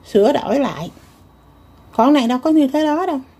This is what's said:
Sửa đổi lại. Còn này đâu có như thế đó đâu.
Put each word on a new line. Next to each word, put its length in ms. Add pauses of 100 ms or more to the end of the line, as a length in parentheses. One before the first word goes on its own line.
Sửa 280
đổi 260
lại. 320 (1000)
Còn 220
này 140
đâu 120
có 100
như 180
thế 180
đó 200
đâu. 140 (200)